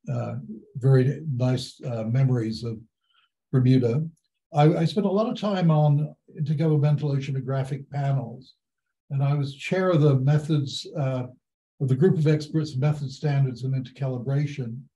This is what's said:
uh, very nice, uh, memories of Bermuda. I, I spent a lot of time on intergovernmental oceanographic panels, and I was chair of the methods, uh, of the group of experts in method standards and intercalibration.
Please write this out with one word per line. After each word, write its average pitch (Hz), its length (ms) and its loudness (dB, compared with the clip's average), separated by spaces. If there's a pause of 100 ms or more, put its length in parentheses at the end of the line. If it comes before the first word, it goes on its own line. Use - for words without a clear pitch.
(120)
uh, 113 220 -4 (420)
very 131 460 4 (120)
nice, 127 480 -2
uh, 113 220 -6
memories 123 600 0
of 113 140 -8 (720)
Bermuda. 127 540 4 (460)
I, 151 120 4 (120)
I 165 80 0
spent 196 220 0
a 185 40 2
lot 214 180 0
of 226 120 -6
time 185 300 2
on 151 440 2 (240)
intergovernmental 151 760 0
oceanographic 135 760 -6
panels, 135 640 -4 (560)
and 139 120 -2
I 139 120 2
was 143 200 -2
chair 185 360 -2
of 156 120 4
the 143 140 6
methods, 143 720 0 (100)
uh, 131 280 -4 (560)
of 139 80 0
the 131 80 4
group 185 200 4
of 151 100 2
experts 151 480 0
in 131 60 -4
method 147 300 -2
standards 135 540 -2
and 131 100 -4
intercalibration. 131 1040 -6 (160)